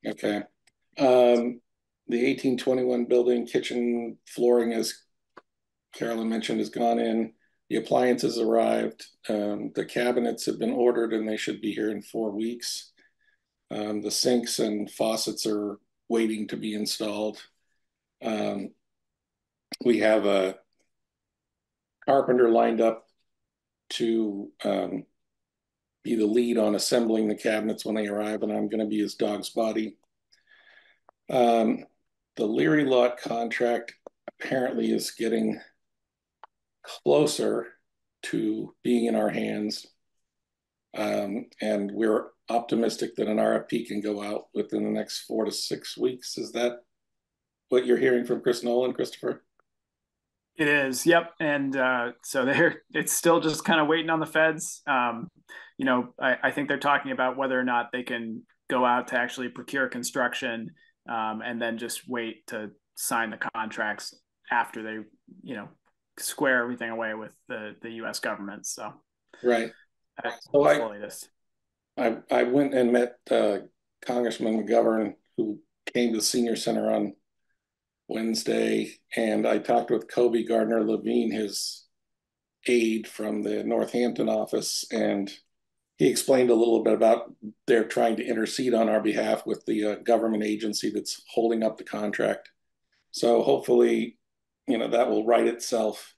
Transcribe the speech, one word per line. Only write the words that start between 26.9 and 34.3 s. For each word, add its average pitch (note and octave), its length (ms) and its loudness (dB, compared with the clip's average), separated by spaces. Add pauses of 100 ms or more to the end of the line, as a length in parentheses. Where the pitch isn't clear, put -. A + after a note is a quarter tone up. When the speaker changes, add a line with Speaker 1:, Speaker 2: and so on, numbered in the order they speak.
Speaker 1:
the G#2 80 -2
cabinets G#2+ 500 -2
when A2 80 -4
they G#2+ 140 -2
arrive, G#2 340 -4
and G#2+ 100 -4
I'm G#2+ 160 -2
gonna A2 200 -2
be G#2+ 100 -2
his G2+ 160 -2
dog's G#2 380 -4
body. A2 440 -2 (1300)
Um, A#2 560 4 (500)
the A2 120 -2
Leary D3 380 2
lot B2 360 2
contract A#2 720 -2 (340)
apparently B2 640 -2